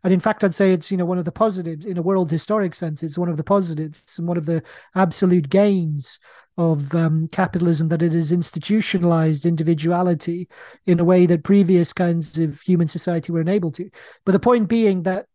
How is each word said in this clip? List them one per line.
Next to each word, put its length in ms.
And 80
in 80
fact, 220
I'd 120
say 160
it's, 180
you 60
know, 80
one 140
of 80
the 80
positives 500
in 140
a 40
world 300
historic 420
sense, 300
it's 140
one 100
of 80
the 80
positives 720
and 80
one 120
of 80
the 180
absolute 540
gains 680
of, 380
um, 360
capitalism, 560
that 140
it 120
has 180
institutionalized 1120
individuality 1000
in 140
a 60
way 200
that 180
previous 500
kinds 440
of 240
human 260
society 440
were 100
unable 300
to. 180
But 60
the 80
point 300
being 340
that 320